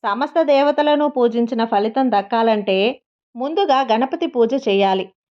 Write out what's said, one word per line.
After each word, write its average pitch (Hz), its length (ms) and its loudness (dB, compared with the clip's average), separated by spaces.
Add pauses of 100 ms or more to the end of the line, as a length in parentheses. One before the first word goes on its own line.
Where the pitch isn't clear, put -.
సమస్త 302 380 -2
దేవతలను 294 680 2
పూజించిన 233 580 0
ఫలితం 220 440 0
దక్కాలంటే 208 920 0 (340)
ముందుగా 294 460 0
గణపతి 262 460 -2
పూజ 233 240 0 (160)
చేయాలి. 196 380 0 (320)